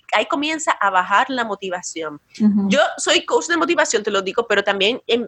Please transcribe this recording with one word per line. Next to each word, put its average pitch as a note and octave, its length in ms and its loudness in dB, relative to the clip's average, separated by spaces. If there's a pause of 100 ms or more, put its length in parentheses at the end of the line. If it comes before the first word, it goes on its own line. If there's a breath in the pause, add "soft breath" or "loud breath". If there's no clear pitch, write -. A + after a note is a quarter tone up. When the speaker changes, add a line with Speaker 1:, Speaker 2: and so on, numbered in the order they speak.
(140)
Speaker 1:
ahí G#3+ 140 0
comienza D4+ 460 -4
a G3 180 0
bajar F#3+ 400 2
la B3+ 120 -2
motivación. F3 800 -8 (180)
Speaker 2:
Ujú. G3+ 300 4
Speaker 1:
Yo B3+ 100 4 (180)
soy D#4 280 0
coach - 220 0
de E4+ 100 0
motivación, D4+ 460 0
te G#3+ 80 -2
lo G3 100 2
digo, F#3+ 240 -2
pero G3+ 180 2
también G3+ 440 0
en, A#3 200 0